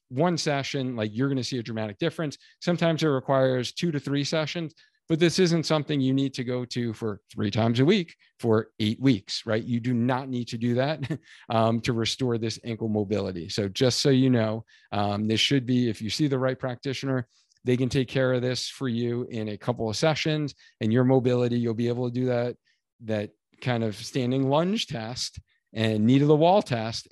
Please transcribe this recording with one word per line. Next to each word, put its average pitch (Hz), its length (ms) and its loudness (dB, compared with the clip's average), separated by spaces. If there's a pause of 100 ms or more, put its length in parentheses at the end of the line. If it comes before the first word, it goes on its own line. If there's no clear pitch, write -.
(100)
one 156 280 0
session, 135 560 -4
like, 107 180 -2
you're 127 160 0
gonna 131 160 -2
see 127 140 -6
a 117 40 -4
dramatic 110 360 -6
difference. 156 400 -4 (220)
Sometimes 165 420 0
it 160 60 4
requires 131 640 2
two 175 180 -2
to 147 100 -4
three 139 240 -2
sessions, 156 500 -4 (320)
but 160 120 0
this 170 220 4
isn't 170 260 2
something 151 340 0
you 131 140 2
need 139 200 0
to 127 100 -6
go 123 200 -4
to 120 280 -4
for 107 280 -6 (120)
three 104 180 -2
times 113 300 2
a 135 40 6
week 175 300 4 (240)
for 110 400 2
eight 107 220 0
weeks, 127 440 0
right? 113 200 -2
You 120 160 -2
do 123 120 -4
not 127 360 -2
need 123 200 -6
to 127 80 -8
do 120 200 -2
that, 147 420 -2 (160)
<laughs> - 160 -20
um, 113 300 2
to 123 120 -2
restore 117 460 -2
this 110 260 -4
ankle 113 240 -6
mobility. 98 600 -2
So 101 200 -2
just 120 300 2
so 147 120 2
you 131 200 4
know, 113 340 0 (280)
um, 101 340 0
this 107 140 0
should 135 260 0
be, 123 240 2
if 104 100 -8
you 110 100 -6
see 151 180 -2
the 135 100 0
right 131 200 -2
practitioner, 131 680 -4 (380)
they 123 120 4
can 127 120 0
take 131 200 0
care 131 240 0
of 127 80 0
this 123 280 -4
for 135 200 -6
you 120 420 -2
in 110 180 -6
a 104 100 -8
couple 113 320 -2
of 107 60 -4
sessions, 151 580 0 (260)
and 110 120 2
your 127 120 4
mobility, 123 540 4
you'll 117 160 0
be 117 140 0
able 123 200 -2
to 120 60 -6
do 127 120 0
that, 120 300 -2 (440)
that 107 300 -4 (300)
kind 120 220 0
of 107 140 -2
standing 131 520 -2
lunge 180 380 0
test 117 540 -8 (320)
and 110 320 0
knee 127 140 6
to 143 80 4
the 151 80 6
wall 170 280 4
test, 113 500 -6